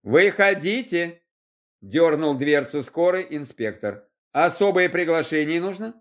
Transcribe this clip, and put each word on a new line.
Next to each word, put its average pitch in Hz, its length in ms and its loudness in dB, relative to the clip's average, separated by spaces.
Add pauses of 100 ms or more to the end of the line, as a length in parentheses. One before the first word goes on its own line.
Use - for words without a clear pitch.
«Выходите!» 180 1200 0 (600)
дёрнул 151 540 2
дверцу 143 460 0
скорой 180 480 0
инспектор. 110 800 -8 (220)
«Особое 180 580 2
приглашение 165 720 -2
нужно?» 196 400 -8